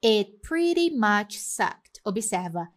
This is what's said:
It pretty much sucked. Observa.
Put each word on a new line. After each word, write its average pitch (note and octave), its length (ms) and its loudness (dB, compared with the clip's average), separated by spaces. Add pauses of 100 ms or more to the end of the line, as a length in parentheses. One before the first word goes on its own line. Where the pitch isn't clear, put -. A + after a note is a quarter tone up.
It G#3+ 400 2
pretty E4+ 480 2
much G#3+ 480 0
sucked. - 680 -6
Observa. F3+ 720 -4